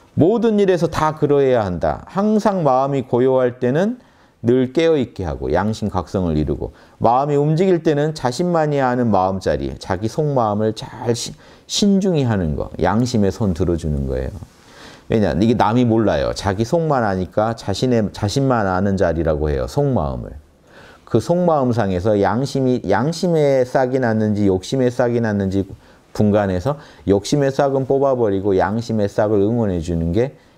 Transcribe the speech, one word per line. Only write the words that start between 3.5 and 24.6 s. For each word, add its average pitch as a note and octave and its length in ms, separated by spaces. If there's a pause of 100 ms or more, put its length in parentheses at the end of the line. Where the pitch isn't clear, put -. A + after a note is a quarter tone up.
때는 E3+ 400 (420)
늘 B2+ 320
깨어있게 D#3 520
하고 C2 280
양심 G#2 360
각성을 F2+ 480
이루고, D2+ 360 (260)
마음이 C3 360
움직일 D#3+ 480
때는 D3+ 300
자신만이 D#3 640
아는 B2+ 320
마음자리, F#2 680
자기 F#2+ 280
속마음을 A2 680
잘 A#2+ 420
시-, - 180 (340)
신중히 F#3+ 560
하는 F#2 320
거, G1+ 140 (120)
양심에 G#2 500
손 G2 220
들어주는 D#2+ 540
거예요. C2 220 (800)
왜냐? G2 300
이게 A2 140
남이 A2+ 320
몰라요. F#2+ 500
자기 G2+ 300
속만 D#3 380
아니까 G#2 520
자신의, A2+ 560
자신만 A#2 560
아는 F#2+ 300
자리라고 D#2+ 520
해요. C2+ 180
속마음을. D2+ 600 (760)
그 - 160
속마음상에서 A2+ 1040
양심이, B2+ 680
양심의 C#3+ 760
싹이 C3 340
났는지 G#2+ 480
욕심의 B2 440